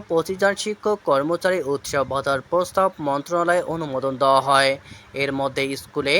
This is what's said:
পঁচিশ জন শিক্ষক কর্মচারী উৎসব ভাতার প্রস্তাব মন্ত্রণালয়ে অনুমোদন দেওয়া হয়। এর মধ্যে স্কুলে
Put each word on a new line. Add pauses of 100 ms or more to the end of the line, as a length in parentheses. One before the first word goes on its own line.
পঁচিশ
জন (100)
শিক্ষক (120)
কর্মচারী (140)
উৎসব
ভাতার (120)
প্রস্তাব (180)
মন্ত্রণালয়ে
অনুমোদন
দেওয়া
হয়। (500)
এর
মধ্যে (180)
স্কুলে